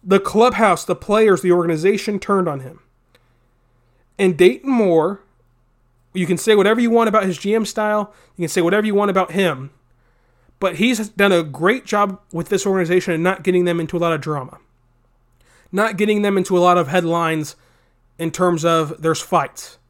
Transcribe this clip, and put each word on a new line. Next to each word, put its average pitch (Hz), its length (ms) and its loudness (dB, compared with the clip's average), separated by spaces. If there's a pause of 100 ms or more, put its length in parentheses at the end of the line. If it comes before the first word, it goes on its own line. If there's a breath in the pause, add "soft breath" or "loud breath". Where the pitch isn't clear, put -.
The 190 140 4
clubhouse, 208 640 2
the 180 100 -2
players, 208 460 2
the 180 120 2
organization 180 680 0
turned 190 260 0
on 143 140 -6
him. - 200 -18 (1400)
And 185 180 2
Dayton 240 340 2
Moore, 190 520 2 (920)
you 180 140 -2
can 170 100 0
say 214 180 2
whatever 208 240 4
you 233 120 0
want 233 180 2
about 208 160 0
his 185 140 -4
G 202 160 -2
M 226 100 0
style, 214 480 -4 (240 soft breath)
you 175 60 -6
can 160 80 -6
say - 100 -2
whatever 214 260 0
you 208 80 -2
want 202 160 2
about 185 220 0
him, 151 380 -2 (920)
but 175 160 -2
he's 220 320 -2
done 202 240 0
a 170 100 2
great 160 440 -2
job 202 340 -2 (120)
with 170 180 -8
this 196 160 -2
organization 185 480 0
and 160 100 -2
not 185 200 -2
getting 180 200 2
them 170 160 -2
into 165 160 -6
a - 20 -2
lot 170 140 0
of 156 80 -4
drama. 147 380 -8 (1120 soft breath)
Not 208 240 -2
getting 208 240 0
them 202 160 0
into 185 200 0
a 175 40 4
lot 180 160 6
of 160 120 0
headlines 165 680 -2 (640)
in 165 120 -4
terms 170 320 0
of 160 380 0
there's 160 220 -2
fights. - 560 -4 (100)